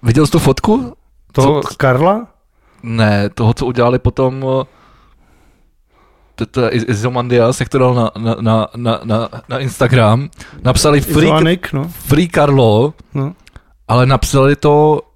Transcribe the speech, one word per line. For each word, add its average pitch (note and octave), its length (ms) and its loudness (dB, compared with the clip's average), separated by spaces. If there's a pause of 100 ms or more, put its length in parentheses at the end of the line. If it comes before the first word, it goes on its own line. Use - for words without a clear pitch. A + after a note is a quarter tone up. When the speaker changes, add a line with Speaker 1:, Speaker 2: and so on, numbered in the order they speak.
Speaker 1:
viděl B2+ 220 4
jsi C#3+ 60 -2
tu E3 80 2
fotku? G#3+ 540 0 (380)
Speaker 2:
Toho C#3 300 2
Speaker 1:
Co - 160 -12
Speaker 2:
Karla? E3 500 0 (580)
Speaker 1:
Ne, G#2+ 440 0
toho, A2+ 240 0
co - 120 -4
udělali A#2+ 340 0
potom, C3 460 -2 (160)
eh, C3+ 40 -8 (1700)
t-, A2+ 100 -8
t-, B2 240 -2
Iz-, A2 200 -2
Izomandias, A#2+ 720 0
jak - 100 -4
to - 80 -2
dal B2+ 160 2
na, A#2+ 240 0
na, A2+ 240 -2
na, A2 260 0 (100)
na, A#2 260 -4
na, A2 260 -4 (200)
na B2+ 100 -6
Instagram, B2 680 0 (340)
napsali D3 380 2
free, D3+ 240 0
Speaker 2:
Izoanik, D#3+ 480 0
no. C#3+ 160 -4
Speaker 1:
free - 380 -2
Karlo, C#3 680 2 (200)
Speaker 2:
No. C#3 200 -6 (540)
Speaker 1:
ale B2 180 2
napsali C3+ 500 2
to D3+ 460 2 (140)